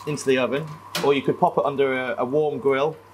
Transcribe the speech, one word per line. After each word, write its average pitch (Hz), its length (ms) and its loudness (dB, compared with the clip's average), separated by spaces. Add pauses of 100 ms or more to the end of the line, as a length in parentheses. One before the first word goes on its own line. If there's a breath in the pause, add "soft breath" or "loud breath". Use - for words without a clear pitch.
into 147 180 -6
the 131 140 4
oven, 131 260 0 (400)
or 143 80 6
you 135 100 0
could 151 180 0
pop 170 180 2
it - 60 2
under 135 340 0
a, 127 200 -4
a 127 60 0
warm 143 340 0
grill 139 380 0 (180)